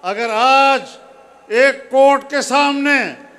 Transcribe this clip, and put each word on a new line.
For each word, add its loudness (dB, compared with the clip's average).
اگر -6
آج 2
ایک 0
کورٹ 2
کے -4
سامنے -2